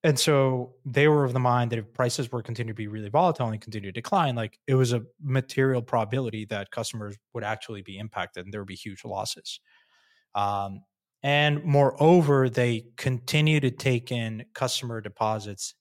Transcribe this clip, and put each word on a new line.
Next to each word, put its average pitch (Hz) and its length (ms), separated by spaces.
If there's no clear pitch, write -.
and 147 160
so 131 560
they 143 220
were 147 180
of 123 80
the 131 60
mind 123 320
that 117 80
if 104 140
prices 123 380
were 120 100
continuing 113 320
to 107 40
be 107 100
really 104 220
volatile 147 380
and 107 140
continue 104 280
to 90 40
decline, 139 420
like, 110 320
it 135 80
was 123 180
a 113 100
material 131 600
probability 113 640
that 101 260
customers 104 460
would 117 100
actually 107 400
be 98 140
impacted 98 480
and 101 80
there 104 80
would 95 60
be 95 80
huge 95 300
losses. - 540
Um, 101 480
and 147 420
moreover, 143 880
they 117 380
continue 151 640
to 135 100
take 123 420
in 113 420
customer 117 480
deposits 104 800